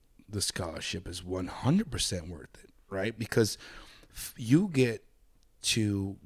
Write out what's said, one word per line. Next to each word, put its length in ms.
the 120
scholarship 680
is 160
one 240
hundred 420
percent 400
worth 340
it, 60
right? 260
Because 400
f-, 260
you 340
get 320
to 640